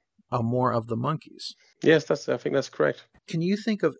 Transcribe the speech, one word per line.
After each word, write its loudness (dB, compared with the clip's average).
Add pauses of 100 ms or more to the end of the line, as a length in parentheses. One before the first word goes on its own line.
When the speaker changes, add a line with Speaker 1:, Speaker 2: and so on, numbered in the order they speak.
(320)
Speaker 1:
a 0
more 2
of 0
the -4
Monkees. -6 (280)
Speaker 2:
Yes, 6
that's, -4
I 0
think -6
that's -2
correct. -2 (220)
Speaker 1:
Can -4
you 0
think -2
of 0